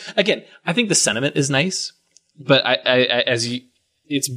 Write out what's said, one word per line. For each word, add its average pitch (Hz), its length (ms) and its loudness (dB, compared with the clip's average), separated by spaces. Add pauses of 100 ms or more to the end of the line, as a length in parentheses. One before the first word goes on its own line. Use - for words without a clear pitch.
(160)
again, 185 260 0 (240)
I 170 60 -2
think 220 160 0
the 170 80 0
sentiment 123 400 0
is 135 120 0
nice, 147 440 -2 (440)
but 135 300 2
I, 123 80 2 (100)
I, 127 200 4
I, 120 160 2
as 120 260 -2
you, 123 140 -6 (480)
it's 143 280 -4